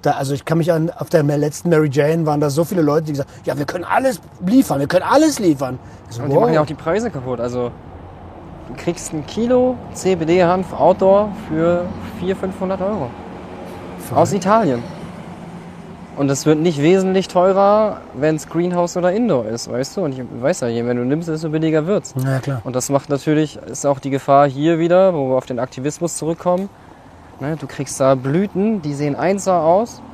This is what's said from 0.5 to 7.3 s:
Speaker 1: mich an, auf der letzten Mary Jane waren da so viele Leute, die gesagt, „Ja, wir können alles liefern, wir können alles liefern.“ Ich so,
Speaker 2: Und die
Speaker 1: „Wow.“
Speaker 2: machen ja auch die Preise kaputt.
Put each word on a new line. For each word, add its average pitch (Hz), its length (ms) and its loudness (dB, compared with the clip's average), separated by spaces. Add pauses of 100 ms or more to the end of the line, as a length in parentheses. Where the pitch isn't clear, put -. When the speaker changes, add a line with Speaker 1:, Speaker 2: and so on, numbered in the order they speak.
Speaker 1:
mich 170 140 2
an, 165 180 0
auf - 180 -10
der 160 160 4
letzten 147 460 0
Mary 156 200 4
Jane 151 360 2
waren 147 140 0
da 147 100 2
so 165 140 0
viele 175 180 0
Leute, 151 240 2
die 156 60 -4
gesagt, 139 180 -6 (140)
„Ja, 143 140 -4
wir 147 60 -2
können 175 200 -6
alles 240 360 0 (240)
liefern, 196 360 4
wir 143 60 0
können 175 220 0
alles 285 300 4
liefern.“ 139 400 0 (300)
Ich - 80 -14
so, 131 60 -10
Speaker 2:
Und 143 80 -4
die 139 40 2
Speaker 1:
„Wow.“ 180 80 6
Speaker 2:
machen 233 120 4
ja 151 80 4
auch 147 40 0
die 156 80 -8
Preise 196 360 -2
kaputt. 127 300 -6